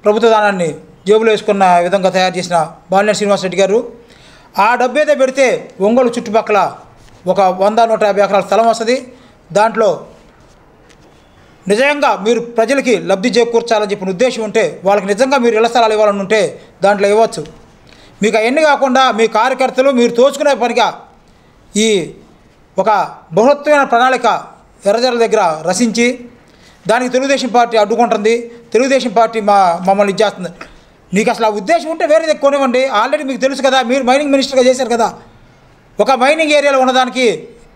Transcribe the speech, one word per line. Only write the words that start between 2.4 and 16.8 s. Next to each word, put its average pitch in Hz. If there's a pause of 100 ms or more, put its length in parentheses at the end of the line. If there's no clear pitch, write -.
బాలినేని 202
శ్రీనివాసరెడ్డి 190
గారు, 196 (680)
ఆ 220
డబ్బు 247
ఏదో 294
పెడితే 254 (100)
ఒంగోలు 240
చుట్టుపక్కల 214 (540)
ఒక 180
వంద, 190
నూట 226
యాభై 202
ఎకరాల 196
స్థలం 202
వస్తుంది. 233 (400)
దాంట్లో 208 (1600)
నిజంగా 269
మీరు 226
ప్రజలకి 233
లబ్ధి 185
చేకూర్చాలని 226
చెప్పిన 196
ఉద్దేశం 226
ఉంటే, 196
వాళ్ళకి 196
నిజంగా 262
మీరు 233
ఇళ్ల 226
స్థలాలు 226
ఇవ్వాలని 208
ఉంటే 196 (200)